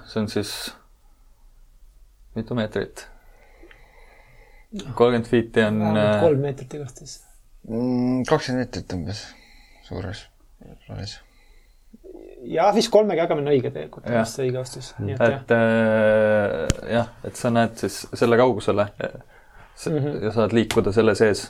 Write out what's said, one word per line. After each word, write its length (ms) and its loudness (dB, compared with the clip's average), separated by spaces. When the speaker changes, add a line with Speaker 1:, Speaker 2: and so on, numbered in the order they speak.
Speaker 1:
see 120 -6
on 80 -2
siis 240 -4
mitu 200 -6
meetrit? 500 -4
Kolmkümmend 320 4
feet'i 400 2
on, 140 0
Speaker 2:
Vähemalt 240 2
Speaker 1:
äh, 180 2
Speaker 2:
kolm 220 2
meetrit 300 -8
igastahes. 420 -14
Speaker 3:
Mm, 560 0
kakskümmend 380 0
meetrit 320 -8
umbes 300 -8
suures 380 -10
plaanis. 300 -12
Speaker 2:
Jah, 280 2
vist 200 2
kolmega 340 4
jagamine 240 -2
on 60 4
õige 160 0
tegelikult, 340 -14
Speaker 1:
Jah. 180 0
Speaker 2:
vist 140 -8
see 80 -2
õige 160 -2
vastus. 380 -14
Nii 160 -4
et 100 0
Speaker 1:
Et, 240 0
Speaker 2:
jah. 60 4
Speaker 1:
äh, 1400 2
jah, 160 0
et 120 -12
sa 160 -2
näed 260 2
siis 200 -6
selle 260 2
kaugusele, 460 2
s-, 180 -8
Speaker 2:
Mhm. 340 -4
Speaker 1:
ja 80 -2
saad 220 0
liikuda 380 2
selle 240 4
sees. 340 2